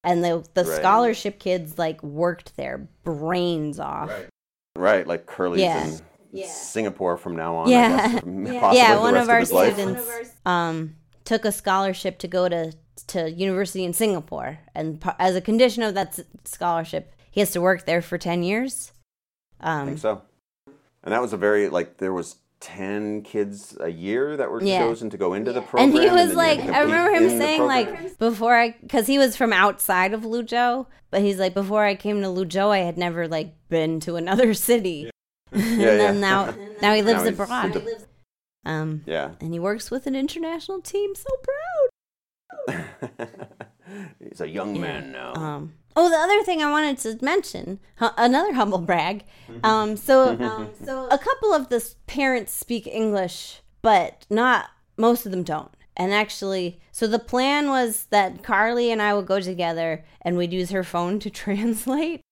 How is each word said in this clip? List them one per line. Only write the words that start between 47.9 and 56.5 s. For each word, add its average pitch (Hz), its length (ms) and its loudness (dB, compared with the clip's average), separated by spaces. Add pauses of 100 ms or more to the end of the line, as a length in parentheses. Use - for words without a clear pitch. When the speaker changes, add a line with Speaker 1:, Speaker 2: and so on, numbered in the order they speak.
Speaker 1:
hu-, 226 200 0
another 277 360 4
humble 208 240 2
brag. 175 480 -2 (240)
Speaker 2:
Mm-hmm. - 160 -8
Speaker 1:
Um, 214 320 2
so, 262 320 6
Speaker 2:
<laughs> 233 120 -2
Speaker 1:
um, 220 280 -4 (160)
so 262 240 -6
a 277 80 6
couple 440 360 0
of 277 160 0
the 240 80 0
s-, - 180 -6 (120)
parents 262 460 -2
speak - 340 -6
English, 202 720 -4 (200)
but 202 480 2
not, 233 400 2 (280)
most 233 280 4
of 196 60 -6
them 180 120 -4
don't. 156 280 -8 (260)
And 190 160 0
actually, 196 640 -2 (120)